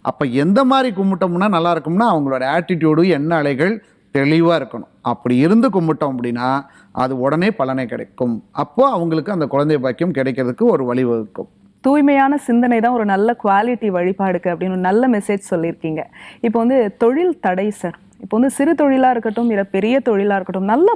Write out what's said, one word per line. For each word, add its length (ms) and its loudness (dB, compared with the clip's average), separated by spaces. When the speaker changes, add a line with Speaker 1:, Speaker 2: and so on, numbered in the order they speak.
Speaker 1:
அப்ப 240 -4
எந்த 380 2
மாதிரி 320 0
கும்பிட்டோம்னா 540 0
நல்லா 260 0
இருக்கும்னா, 360 0
அவங்களோட 340 -2
ஆட்டிடியூடு, 600 2
எண்ண 280 0
அலைகள் 480 -2
தெளிவா 400 2
இருக்கணும். 360 -8
அப்படி 360 -2
இருந்து 320 4
கும்பிட்டோம் 440 -2
அப்படின்னா, 360 -4
அது 280 -4
உடனே 320 0
பலனை 340 -4
கிடைக்கும். 640 -6
அப்போ 380 0
அவங்களுக்கு 420 -2
அந்த 140 -2
குழந்தை 320 0
பாக்கியம் 360 -2
கிடைக்கிறதுக்கு 500 -2
ஒரு 300 2
வழிவகுக்கும். 560 -2
Speaker 2:
தூய்மையான 560 2
சிந்தனை 420 0
தான் 140 2
ஒரு 120 0
நல்ல 380 0
குவாலிட்டி 460 0
வழிபாடுக்கு 600 -2
அப்படின்னு 200 -4
ஒரு 60 -4
நல்ல 300 2
மெசேஜ் 420 -2
சொல்லியிருக்கீங்க. 540 -4
இப்போ 180 0
வந்து 380 0
தொழில் 420 0
தடை 300 -2
சார், 300 -8
இப்போ 160 -4
வந்து 180 2
சிறு 180 2
தொழிலா 360 2
இருக்கட்டும், 400 -2
இல்ல 140 0
பெரிய 420 0
தொழிலா 300 2
இருக்கட்டும், 280 -4
நல்லா 320 4